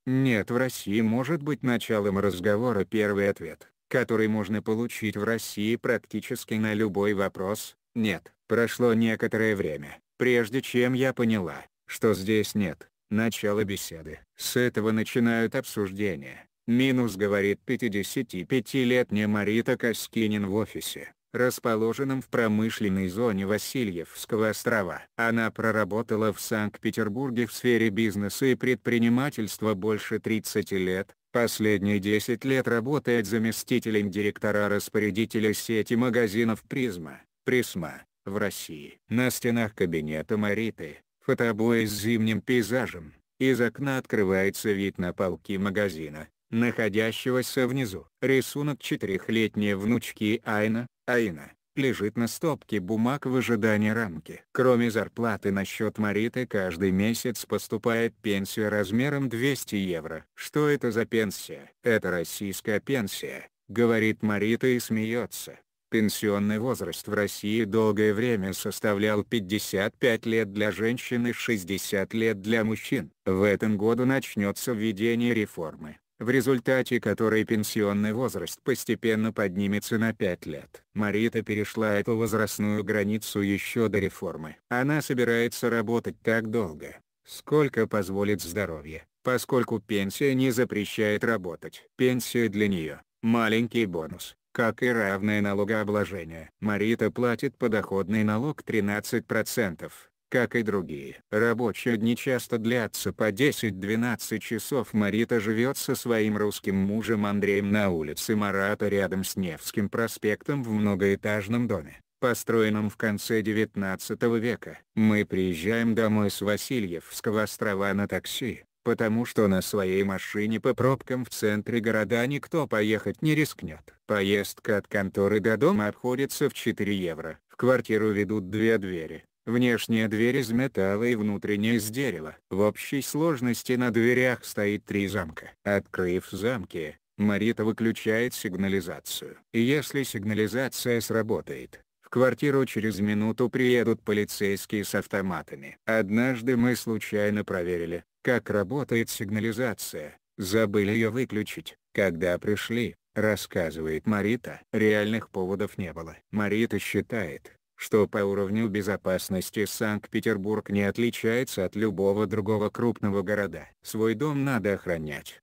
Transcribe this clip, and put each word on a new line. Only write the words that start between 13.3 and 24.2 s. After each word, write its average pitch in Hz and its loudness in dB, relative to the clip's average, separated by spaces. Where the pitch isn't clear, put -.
беседы. 82 -8
С - -4
этого 117 2
начинают 113 2
обсуждение. 98 -4
Минус, 123 2
говорит 101 2
пятидесятипятилетняя 120 0
Марита 107 2
Каскинен 107 -2
в 95 -2
офисе, - -6
расположенном 120 0
в - -16
промышленной 107 0
зоне 98 0
Васильевского 107 -2